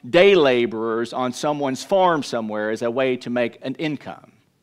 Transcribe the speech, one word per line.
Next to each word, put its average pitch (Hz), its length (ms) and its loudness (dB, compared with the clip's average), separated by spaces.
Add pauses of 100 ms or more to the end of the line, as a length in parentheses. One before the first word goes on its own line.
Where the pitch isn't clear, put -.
day 190 260 6
laborers 117 760 0
on 127 220 -4
someone's 143 500 -4
farm 180 400 2
somewhere 107 480 -4
as 110 100 -6
a 120 80 -2
way 131 280 -2
to 123 120 -12
make 120 320 -4
an 131 140 -8
income. 147 560 -10 (300)